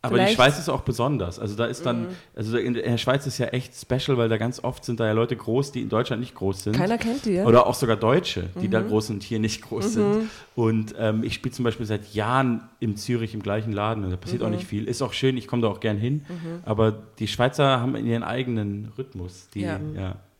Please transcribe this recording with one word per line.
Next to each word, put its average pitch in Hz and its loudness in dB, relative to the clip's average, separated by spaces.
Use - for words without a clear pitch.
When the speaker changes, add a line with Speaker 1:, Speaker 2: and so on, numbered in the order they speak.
Speaker 1:
aber 117 2
Speaker 2:
Vielleicht 190 6
Speaker 1:
die - 4
Schweiz 143 6
ist 165 -4
auch 131 0
besonders. 120 0
Also 104 -4
da 117 0
ist 120 -4
dann, 117 0
Speaker 2:
Mhm. 113 -4
Speaker 1:
also 113 -2
in 120 0
der 117 0
Schweiz 135 0
ist 135 -6
ja 127 0
echt - -6
special, 131 0
weil 117 4
da 113 4
ganz 113 -4
oft - -6
sind 117 -4
da 113 2
ja 107 2
Leute 117 2
groß, 131 -2
die 127 -4
in 110 -4
Deutschland 113 0
nicht 123 -8
groß 95 -2
sind. 107 0
Speaker 2:
Keiner 196 2
kennt 233 -4
die, 226 0
ja? 180 2
Speaker 1:
Oder 120 8
auch 123 2
sogar 113 2
Deutsche, 110 0
die - 0
da - 2
Speaker 2:
Mhm. 202 -2
Speaker 1:
groß 107 2
sind 110 -4
und 101 -8
hier 113 -4
nicht 107 0
groß - -4
Speaker 2:
Mhm. 220 2
Speaker 1:
sind. 220 2
Und, 110 2
ähm, 110 0
ich - -2
spiele - -6
zum 123 -4
Beispiel 117 0
seit 104 -4
Jahren 117 0
im 107 0
Zürich 113 -2
im 107 -6
gleichen 107 0
Laden. 104 0
Und 92 -2
da 90 -2
passiert 123 -4
auch 113 0
Speaker 2:
Mhm. 107 0
Speaker 1:
nicht 180 -6
viel. 107 -4
Ist - -4
auch 127 -2
schön, 131 2
ich 113 -8
komme 120 0
da 113 4
auch 98 -2
gern 107 0
hin. 131 -2
Speaker 2:
Mhm. 170 -10
Speaker 1:
Aber 110 4
die 113 -2
Schweizer 131 2
haben 127 0
ihren 117 0
eigenen 107 -2
Rhythmus. 90 -10
Die, 101 -4
Speaker 2:
Ja. 156 -4
Speaker 1:
ja. 92 -6